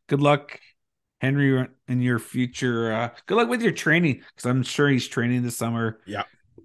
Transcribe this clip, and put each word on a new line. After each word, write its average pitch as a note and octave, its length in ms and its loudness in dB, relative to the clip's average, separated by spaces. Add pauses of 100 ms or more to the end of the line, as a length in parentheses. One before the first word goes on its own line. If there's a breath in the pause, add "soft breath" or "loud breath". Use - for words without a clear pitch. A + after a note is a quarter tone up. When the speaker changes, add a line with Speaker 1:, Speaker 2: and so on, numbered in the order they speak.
Speaker 1:
good C#3+ 140 0
luck, C#3+ 380 0 (600 soft breath)
Henry, C3+ 480 2 (200)
in B2 140 0
your B2 180 0
future. A#2+ 760 -2
Uh, A2+ 160 -2 (160 loud breath)
good F#3+ 100 -2
luck A#3 140 2
with A#3+ 120 -2
your A#3 120 2
training, D#3+ 500 2 (120)
'cause - 100 -8
I'm B2+ 180 2
sure C#3+ 260 2
he's C3 180 2
training B2 360 -2
this A#2+ 140 -6
summer. A#2 480 -2
Speaker 2:
Yeah. G2 180 -8 (420)